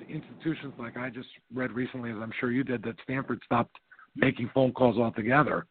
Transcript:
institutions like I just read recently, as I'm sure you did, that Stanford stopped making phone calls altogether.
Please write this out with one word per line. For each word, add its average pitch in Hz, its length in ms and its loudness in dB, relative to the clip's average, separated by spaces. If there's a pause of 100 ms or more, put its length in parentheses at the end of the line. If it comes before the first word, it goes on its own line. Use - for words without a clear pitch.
institutions 151 760 -8
like 120 200 -12
I 127 120 -6
just 123 200 -12 (260)
read 127 160 -2
recently, 120 400 -4
as 110 80 -6
I'm 113 220 -8
sure 123 100 0
you 127 140 2
did, 120 180 -4
that 113 220 -6
Stanford 131 400 -4
stopped - 320 0 (400)
making - 360 2
phone 131 200 4
calls 120 260 4
altogether. 120 720 2